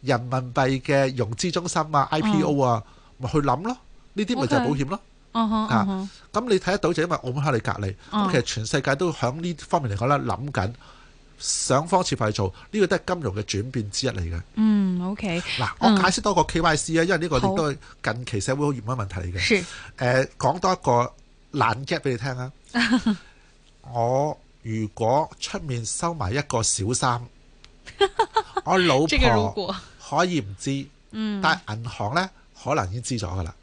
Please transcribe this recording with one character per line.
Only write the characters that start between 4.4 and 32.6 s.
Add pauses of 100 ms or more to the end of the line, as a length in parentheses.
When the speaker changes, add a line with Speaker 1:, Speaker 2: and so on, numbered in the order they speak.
Speaker 1:
咪
就
係
保
險
咯。
Speaker 2:
OK。 (320)
嗯
哼，
Speaker 1:
啊，
Speaker 2:
嗯
哼。 (220)
Speaker 1:
咁
你
睇
得
到
就
因
為
澳
門
喺
你
隔
離， (160)
Speaker 2:
嗯。
Speaker 1:
咁
其
實
全
世
界
都
響
呢
方
面
嚟
講
呢，
諗
緊 (680)
想
方
設
法
去
做， (180)
呢
個
都
係 (140)
金
融
嘅
轉
變
之
一
嚟
嘅。 (120)
Speaker 2:
嗯，
OK。 (180)
Speaker 1:
嗱， (120)
Speaker 2:
嗯。
Speaker 1:
我
解
釋
多
個
K
Y
C
啊，
因
為
呢
個
亦
都
係 (260)
近
期
社
會
好
熱
門
嘅
問
題
嚟
嘅。
Speaker 2:
是。 (340)
Speaker 1:
誒， (100)
講
多
一
個
爛
gag
畀
你
聽
啊。 (200)
Speaker 2:
<laughs> (760)
Speaker 1:
我 (260)
如
果
出
面
收
埋
一
個
小
三， (760)
<laughs>
我
老
婆
Speaker 2:
這
個
如
果。 (320)
Speaker 1:
可
以
唔
知， (240)
Speaker 2:
嗯。
Speaker 1:
但
係
銀
行
呢， (320)